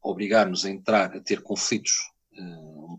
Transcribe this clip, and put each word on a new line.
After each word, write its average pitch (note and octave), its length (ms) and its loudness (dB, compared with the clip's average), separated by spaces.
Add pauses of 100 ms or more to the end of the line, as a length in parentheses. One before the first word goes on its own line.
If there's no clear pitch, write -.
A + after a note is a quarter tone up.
obrigar-nos G2 640 2
a G2 40 -4
entrar, G2 460 2
a - 40 -10
ter - 220 -2
conflitos, - 520 -2 (420)
eh, F#2+ 60 -14
um D#2+ 580 -16